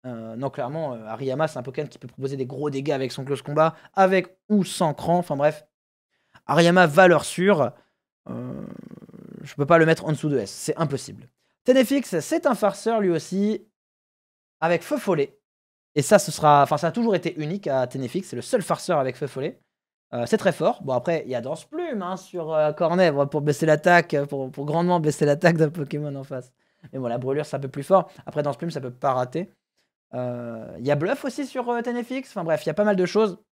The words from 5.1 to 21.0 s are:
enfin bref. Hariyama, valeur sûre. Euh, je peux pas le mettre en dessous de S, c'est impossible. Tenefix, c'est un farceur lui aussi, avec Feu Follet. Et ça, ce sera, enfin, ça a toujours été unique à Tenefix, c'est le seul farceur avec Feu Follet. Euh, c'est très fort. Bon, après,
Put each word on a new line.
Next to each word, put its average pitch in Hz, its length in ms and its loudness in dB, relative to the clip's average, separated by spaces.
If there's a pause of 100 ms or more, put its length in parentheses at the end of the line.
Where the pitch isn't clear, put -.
enfin 165 160 -4
bref. 151 320 0 (800)
Hariyama, 170 400 6
valeur 165 360 6
sûre. 170 480 2 (560)
Euh, 123 380 -12 (760)
je 143 100 -18
peux 143 140 -2
pas 170 100 8
le 160 80 8
mettre 160 200 2
en 156 60 -2
dessous 156 160 -2
de 143 120 2
S, 98 100 -4
c'est - 280 -6
impossible. 131 520 -6 (360)
Tenefix, 254 540 2
c'est 320 280 -2
un 247 80 2
farceur 214 440 0
lui 190 120 2
aussi, 196 560 -2 (920)
avec 170 220 0
Feu 294 160 -4
Follet. 165 400 -2 (560)
Et 147 80 0
ça, 208 160 6
ce 185 140 2
sera, 147 320 6
enfin, 143 140 0
ça 170 100 -2
a 160 40 0
toujours 226 220 0
été 165 260 -4
unique 170 280 -6
à 131 180 0
Tenefix, 135 420 -8
c'est - 80 -12
le 120 60 -8
seul 214 220 -2
farceur 170 340 -2
avec 131 200 -2
Feu 147 100 -8
Follet. 143 340 -8 (540)
Euh, 120 100 -2
c'est 214 120 0
très 196 140 2
fort. 190 300 -2
Bon, 135 120 -4
après, 151 320 -2